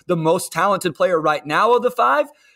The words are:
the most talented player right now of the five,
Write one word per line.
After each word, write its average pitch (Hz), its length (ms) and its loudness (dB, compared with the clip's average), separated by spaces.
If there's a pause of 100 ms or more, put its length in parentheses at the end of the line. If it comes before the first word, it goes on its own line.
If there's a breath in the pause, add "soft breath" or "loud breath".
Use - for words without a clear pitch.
the 175 80 0
most 165 380 -2
talented 180 420 -2
player 170 240 0
right 151 260 -2
now 190 300 2
of 240 60 2
the 240 100 0
five, 269 360 0 (280 soft breath)